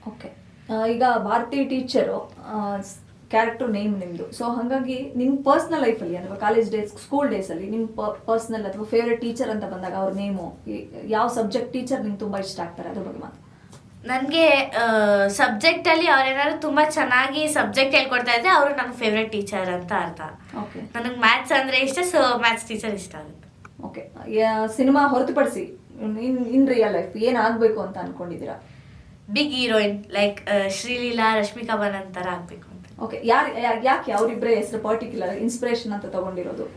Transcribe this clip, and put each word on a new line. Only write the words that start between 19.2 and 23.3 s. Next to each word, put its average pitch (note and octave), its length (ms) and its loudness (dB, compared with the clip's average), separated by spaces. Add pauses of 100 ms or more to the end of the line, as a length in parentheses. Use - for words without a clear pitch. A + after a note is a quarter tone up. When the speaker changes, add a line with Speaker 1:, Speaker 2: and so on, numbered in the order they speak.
Speaker 2:
ಟೀಚರ್ G3+ 360 -4
ಅಂತ F3 280 -4
ಅರ್ಥ. E3+ 240 -4 (360)
Speaker 1:
ಓಕೆ. G3+ 240 -10
Speaker 2:
ನನಗ್ A#3+ 380 -8
ಮ್ಯಾಥ್ಸ್ A#3+ 340 4
ಅಂದ್ರೆ C4+ 260 2
ಇಷ್ಟ, C4+ 200 0
so C4+ 420 2
ಮ್ಯಾಥ್ಸ್ A3+ 280 2
ಟೀಚರ್ A3 260 -4
ಇಷ್ಟ F3+ 200 -12
ಆಗುತ್ತೆ. - 680 -18